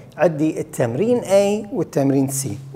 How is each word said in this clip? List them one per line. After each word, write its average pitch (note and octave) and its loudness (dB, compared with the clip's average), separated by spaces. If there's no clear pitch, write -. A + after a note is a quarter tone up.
عندي D#3 0
التمرين D3+ 0
A G3+ 2
والتمرين C#3 2
C. - -4